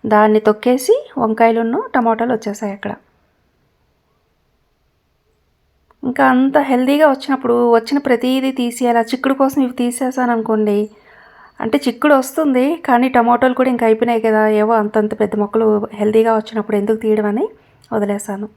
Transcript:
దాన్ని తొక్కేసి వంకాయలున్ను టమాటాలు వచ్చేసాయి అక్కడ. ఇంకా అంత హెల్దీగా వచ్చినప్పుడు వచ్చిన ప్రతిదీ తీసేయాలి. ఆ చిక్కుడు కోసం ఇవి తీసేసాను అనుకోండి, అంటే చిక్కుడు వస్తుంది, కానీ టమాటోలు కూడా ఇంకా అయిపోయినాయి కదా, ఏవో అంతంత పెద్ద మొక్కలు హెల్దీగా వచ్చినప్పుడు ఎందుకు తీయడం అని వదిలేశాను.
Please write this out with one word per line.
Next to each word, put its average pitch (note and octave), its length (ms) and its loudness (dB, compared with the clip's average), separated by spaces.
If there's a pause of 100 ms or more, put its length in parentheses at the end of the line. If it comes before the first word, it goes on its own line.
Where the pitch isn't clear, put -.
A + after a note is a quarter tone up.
దాన్ని G#3+ 340 4
తొక్కేసి B3+ 640 0 (120)
వంకాయలున్ను A3+ 760 0
టమాటాలు A3+ 380 0
వచ్చేసాయి G#3 400 -6
అక్కడ. G3+ 220 -10 (3000)
ఇంకా C4 260 0
అంత C4 280 2
హెల్దీగా C#4 520 2
వచ్చినప్పుడు C4 640 0
వచ్చిన A3+ 260 0
ప్రతిదీ C4 520 0
తీసేయాలి. A#3+ 460 -2
ఆ A#3 40 2
చిక్కుడు C4 320 -2
కోసం C4+ 280 0
ఇవి B3 120 -2
తీసేసాను B3 580 -2
అనుకోండి, G#3+ 580 0 (720)
అంటే A3+ 240 -2
చిక్కుడు C4 360 2
వస్తుంది, C4 440 0 (220)
కానీ B3 280 2
టమాటోలు A#3+ 440 2
కూడా B3+ 140 2
ఇంకా A#3+ 160 -2
అయిపోయినాయి A3+ 380 0
కదా, G#3+ 140 2 (200)
ఏవో A3 200 2
అంతంత G#3+ 400 -2
పెద్ద G#3 200 -2
మొక్కలు A3 260 0 (320)
హెల్దీగా A3 400 2
వచ్చినప్పుడు G#3+ 420 -4
ఎందుకు A3 220 -2
తీయడం G#3+ 280 0
అని B3+ 140 -2 (500)
వదిలేశాను. G3+ 600 -4